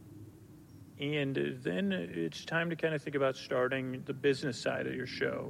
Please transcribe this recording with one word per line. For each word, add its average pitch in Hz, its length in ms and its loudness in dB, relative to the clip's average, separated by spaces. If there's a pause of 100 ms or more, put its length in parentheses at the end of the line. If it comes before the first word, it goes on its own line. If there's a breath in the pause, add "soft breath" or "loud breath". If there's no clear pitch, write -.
(1000)
And 143 340 2 (300)
then 190 300 2
it's 170 500 -2
time 170 260 0
to 170 60 -2
kinda 156 240 2
think 147 160 -4
about 135 220 4
starting 131 640 0
the 139 100 -4
business 135 460 2
side 131 260 0
of 131 80 -2
your 127 140 -4
show. 127 420 0